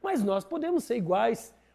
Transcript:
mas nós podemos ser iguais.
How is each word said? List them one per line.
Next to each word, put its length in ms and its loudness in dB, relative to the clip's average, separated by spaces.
mas 220 0
nós 220 0
podemos 380 -2
ser 120 -2
iguais. 580 0